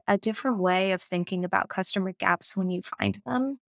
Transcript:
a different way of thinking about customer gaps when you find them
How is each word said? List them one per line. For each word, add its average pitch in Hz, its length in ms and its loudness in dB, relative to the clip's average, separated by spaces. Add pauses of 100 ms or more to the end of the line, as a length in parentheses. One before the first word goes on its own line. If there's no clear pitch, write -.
a 202 120 4
different 220 400 0
way 185 340 4
of 180 80 0
thinking 180 460 -2
about - 240 0
customer 190 420 -2
gaps - 420 0
when 92 140 0
you 90 140 -2
find - 420 -2
them 254 340 -2 (120)